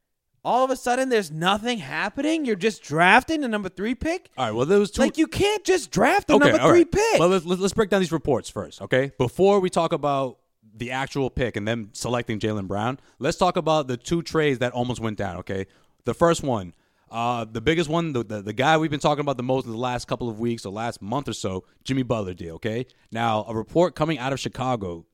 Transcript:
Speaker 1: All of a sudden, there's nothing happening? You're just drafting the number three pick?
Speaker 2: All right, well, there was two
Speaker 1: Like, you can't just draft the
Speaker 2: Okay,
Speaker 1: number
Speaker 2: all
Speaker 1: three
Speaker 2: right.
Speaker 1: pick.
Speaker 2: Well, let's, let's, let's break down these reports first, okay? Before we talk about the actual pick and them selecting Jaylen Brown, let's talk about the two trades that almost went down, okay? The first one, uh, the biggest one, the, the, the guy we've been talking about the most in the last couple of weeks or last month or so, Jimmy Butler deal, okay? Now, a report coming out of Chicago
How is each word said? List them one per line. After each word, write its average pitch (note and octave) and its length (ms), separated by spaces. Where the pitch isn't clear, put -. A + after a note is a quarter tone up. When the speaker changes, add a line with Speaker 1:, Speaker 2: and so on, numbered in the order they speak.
Speaker 1:
All A#3+ 200
of C4 60
a B3+ 60
sudden, B3+ 320
there's G#3 240
nothing G#3 460
happening? G#3+ 680
You're A#3 100
just G3 280
drafting G3+ 580
the C4 80
number G#3 200
three A3 280
pick? E4+ 400
Speaker 2:
All B2+ 100
right, G#2+ 80
well, B2 120
there G3+ 120
was G3+ 140
two - 100
Speaker 1:
Like, - 160
you D#4 80
can't G4+ 380
just F#4 260
draft - 380
the D4+ 60
Speaker 2:
Okay, C#4+ 160
Speaker 1:
number A2+ 120
Speaker 2:
all D#4 60
Speaker 1:
three F4 120
Speaker 2:
right. - 120
Speaker 1:
pick. G#4+ 260
Speaker 2:
Well, E3 100
let's, F#3 160
let's, F3 160
let's F#3+ 140
break G#3+ 160
down G3+ 100
these D#3+ 120
reports C3+ 380
first, - 320
okay? C3 340
Before F#3+ 420
we F#3 120
talk E3 220
about C#3 460
the A#2+ 140
actual C3 400
pick A#2+ 260
and G#2 120
them A2+ 240
selecting A#2+ 480
Jaylen G#2+ 260
Brown, G#2+ 320
let's D3 180
talk F3+ 180
about D#3 300
the B2 100
two E3+ 240
trades D3+ 380
that B2 140
almost B2 280
went A2 160
down, F#2 220
okay? F#2+ 280
The A#2 80
first E3+ 300
one, G#2+ 320
uh, A#2 400
the A2+ 120
biggest D#3+ 260
one, E3 240
the, A#2+ 100
the, G#2 200
the G#2 100
guy C3+ 240
we've D#3 140
been D3 100
talking D3 220
about C#3 160
the B2 60
most C3 200
in A#2+ 60
the A2 80
last B2 300
couple B2 200
of G#2+ 120
weeks A#2 260
or F#2+ 60
last A2+ 280
month A#2+ 260
or A#2 60
so, F#2+ 320
Jimmy C3+ 180
Butler A2 320
deal, E2 220
okay? A2+ 280
Now, A2 380
a A2+ 60
report D3 400
coming D#3 240
out C3+ 160
of B2+ 60
Chicago G#2 720